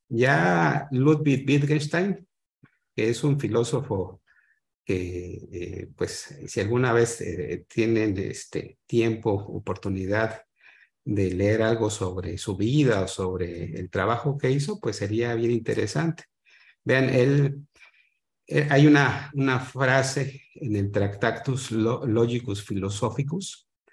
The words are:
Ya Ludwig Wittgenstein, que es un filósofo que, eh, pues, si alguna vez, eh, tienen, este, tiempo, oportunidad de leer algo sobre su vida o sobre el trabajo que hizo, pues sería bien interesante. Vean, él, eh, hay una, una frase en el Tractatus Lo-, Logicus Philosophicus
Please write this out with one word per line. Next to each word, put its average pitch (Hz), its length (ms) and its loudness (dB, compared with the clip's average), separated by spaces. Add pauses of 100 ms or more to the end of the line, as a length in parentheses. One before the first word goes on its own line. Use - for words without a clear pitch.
Ya 151 840 2
Ludwig 139 560 2
Wittgenstein, 147 800 0 (640)
que 113 160 0
es 120 140 -2
un 139 160 2
filósofo 117 840 -2 (640)
que, 90 640 -6
eh, 90 460 -10
pues, - 360 -8 (140)
si - 140 -4
alguna 120 320 0
vez, 117 260 2
eh, - 480 -8
tienen, 110 500 0
este, - 680 -8
tiempo, 113 460 0
oportunidad 98 1120 -4 (600)
de 98 280 0
leer 104 300 2
algo 113 280 0
sobre 92 480 -6
su 98 180 -6
vida 117 460 2
o 92 80 -2
sobre 87 680 -6
el 92 120 -8
trabajo 117 480 0
que 131 120 0
hizo, 143 300 -2
pues 107 160 -4
sería 113 400 -2
bien 117 160 0
interesante. 113 720 -2 (640)
Vean, 131 240 4
él, 139 580 2 (800)
eh, 147 220 2
hay 143 180 8
una, 139 460 6
una 135 260 0
frase 131 840 0 (120)
en 107 220 -4
el 98 120 0
Tractatus 110 840 -2
Lo-, 113 340 0
Logicus 117 580 0
Philosophicus 113 1040 -4 (260)